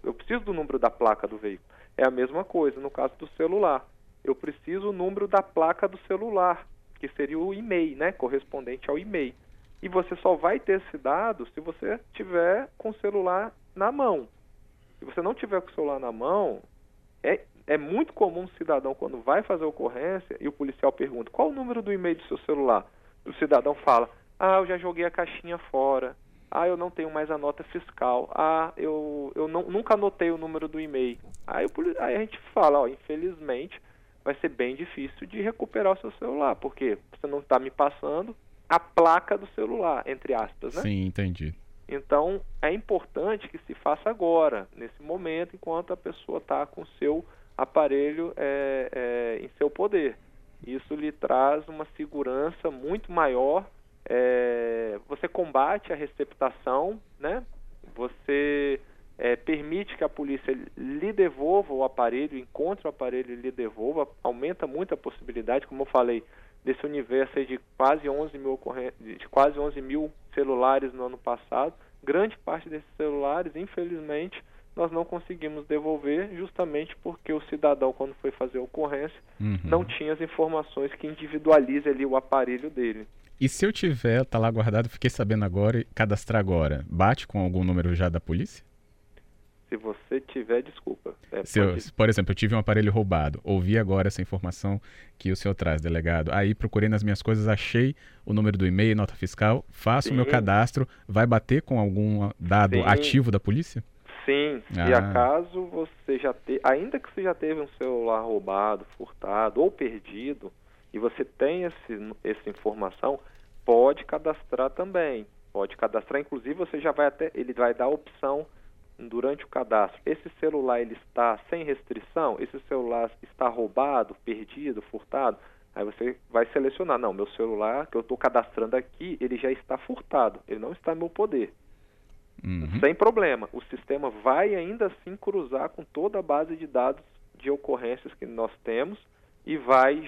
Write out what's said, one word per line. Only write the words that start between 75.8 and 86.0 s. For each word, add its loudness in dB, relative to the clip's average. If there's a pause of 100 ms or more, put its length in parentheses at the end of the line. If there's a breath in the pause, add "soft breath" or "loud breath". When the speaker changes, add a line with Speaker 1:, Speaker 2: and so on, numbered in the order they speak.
Speaker 1:
justamente -6
porque -8
o -2
cidadão, 2
quando -6
foi -4
fazer -6
a -4
ocorrência, -6 (220 soft breath)
Speaker 2:
Uhum. 0
Speaker 1:
não 2
tinha -6
as -4
informações -2
que -10
individualiza 4
ali 0
o 0
aparelho 0
dele. -4 (340)
Speaker 2:
E 4
se 0
eu 2
tiver, 2
tá 0
lá 4
guardado, 2
fiquei -2
sabendo 0
agora, 2
e -4 (100)
cadastrar 0